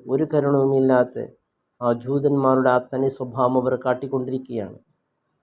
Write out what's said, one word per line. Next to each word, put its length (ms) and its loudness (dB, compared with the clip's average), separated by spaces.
ഒരു 240 0
കരുണവുമില്ലാത്ത 840 2
ആ 80 0
ജൂതന്മാരുടെ 720 2
ആ 40 4
തനി 260 -2
സ്വഭാവം 420 -2
അവർ 140 0
കാട്ടിക്കൊണ്ടിരിക്കുകയാണ്. 920 -6